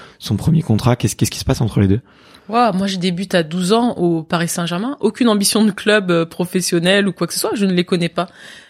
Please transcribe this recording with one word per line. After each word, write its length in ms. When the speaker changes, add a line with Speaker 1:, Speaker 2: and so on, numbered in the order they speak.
Speaker 1:
son 180
premier 240
contrat ? 360
Qu'est-ce, 200
qu'est-ce 140
qui 80
se 80
passe 160
entre 180
les 80
deux ? 140
Speaker 2:
Ouah, 220
moi, 140
je 120
débute 360
à 80
douze 300
ans 200
au 300
Paris 260
Saint-Germain. 520
Aucune 300
ambition 340
de 60
club, 400
euh, 160
professionnel 840
ou 60
quoi 120
que 60
ce 80
soit. 140
Je 100
ne 80
les 120
connais 260
pas. 160